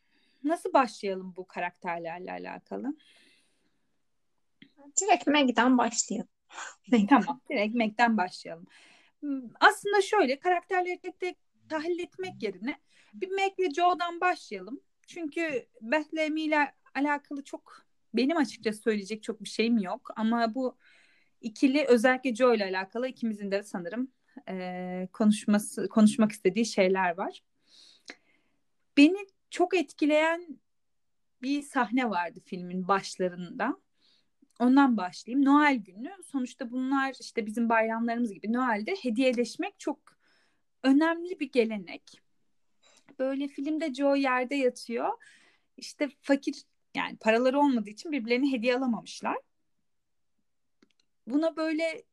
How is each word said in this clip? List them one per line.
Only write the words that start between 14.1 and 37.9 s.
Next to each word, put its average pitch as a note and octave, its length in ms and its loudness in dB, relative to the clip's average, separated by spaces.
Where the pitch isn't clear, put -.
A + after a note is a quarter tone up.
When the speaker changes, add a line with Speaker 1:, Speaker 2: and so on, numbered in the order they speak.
Speaker 1:
başlayalım. B3+ 600 -4
Çünkü D#4+ 600 -6
Beth D4+ 320 -4
ile D#4 140 -2
Amy D#4 160 -4
ile D4+ 320 0
alakalı C#4+ 500 -4
çok, - 420 -18
benim C4+ 220 2
açıkçası A3 460 -4
söyleyecek G#3+ 400 -4
çok G#3+ 200 -10
bir G3 60 -14
şeyim A#3 300 0
yok. G3 380 -6
Ama A3+ 380 0
bu B3+ 220 -4
ikili, C4+ 440 2
özellikle B3+ 500 4
Joe B3 200 4
ile G#3 100 0
alakalı F#3+ 440 -4
ikimizin G#3+ 420 -6
de G3 120 0
sanırım, G#3 500 -8
e, F3+ 640 -8
konuşması, G#3+ 760 2
konuşmak G#3+ 440 4
istediği G3+ 340 0
şeyler F#3+ 500 2
var. A#3+ 260 -8
Beni F#4 300 6
çok F4 260 0
etkileyen D#4+ 840 0
bir C#4+ 200 -2
sahne B3 480 0
vardı F3 340 -6
filmin F3+ 440 -6
başlarında. F#3+ 880 -2
Ondan B3+ 360 6
başlayayım. G#3+ 480 -2
Noel C#4+ 320 6
günü. G#3 360 -12
Sonuçta B3 460 -8
bunlar C4 500 -2
işte - 260 -6
bizim A3+ 220 -2
bayramlarımız A3+ 640 0